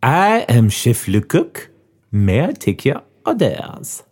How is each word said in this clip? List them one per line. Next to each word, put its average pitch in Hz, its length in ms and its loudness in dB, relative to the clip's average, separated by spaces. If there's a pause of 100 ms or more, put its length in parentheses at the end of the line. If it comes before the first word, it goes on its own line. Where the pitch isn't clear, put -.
I 196 460 2
am 113 200 4
Chef - 400 -2
Lecoq. - 640 -2 (420)
May 101 320 2
I 233 80 -2
take - 320 -4
your - 180 -2 (240)
orders? - 840 -4